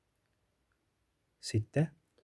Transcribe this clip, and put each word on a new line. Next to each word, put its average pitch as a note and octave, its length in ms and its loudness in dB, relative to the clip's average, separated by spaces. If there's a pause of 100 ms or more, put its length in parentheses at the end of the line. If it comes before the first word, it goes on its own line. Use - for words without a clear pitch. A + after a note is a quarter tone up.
(1400)
ستة، C#3 460 0 (440)